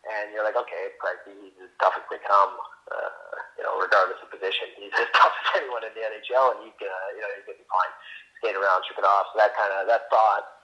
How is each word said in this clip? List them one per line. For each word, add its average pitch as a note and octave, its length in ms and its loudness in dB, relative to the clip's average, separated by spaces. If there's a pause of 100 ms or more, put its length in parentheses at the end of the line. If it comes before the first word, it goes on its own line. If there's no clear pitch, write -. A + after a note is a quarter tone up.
And G#2+ 320 -8
you're G#2+ 80 -2
like, G#2+ 160 0
"Okay, F#2+ 320 -8
it's - 80 -20
like, F2+ 240 -6
he's G2 400 -20
as F2+ 160 -20
tough F#2 160 4
as - 160 -10
they - 160 -10
come, G2 320 4 (320)
uh, - 200 -6 (440)
you - 80 -8
know, F#2+ 160 -4
regardless F#2 400 2
of - 80 -20
position. F#2 480 -6
He's G2+ 240 -16
as - 160 0
<laughs> - 0 -
tough - 160 8
as - 320 -2
anyone B2 240 -6
in G#2+ 80 -14
the A2 80 -8
N G#2+ 160 -8
H - 160 -16
L, C3 160 6
and - 160 -6
he's A2 80 -20
gonna, F#2+ 240 -10 (160)
you G#2+ 80 -12
know, G2+ 160 -8
he's - 80 -20
gonna G2+ 160 -18
be - 80 -20
fine." F#2+ 220 0 (500)
Skate G2+ 160 -2
around, F#2+ 240 2
shook - 160 -10
it G2 80 4
off. G2 240 4
So G#2+ 80 -2
that G#2+ 160 6
kinda, G2 320 0
that A2+ 240 2
thought A2 320 4 (200)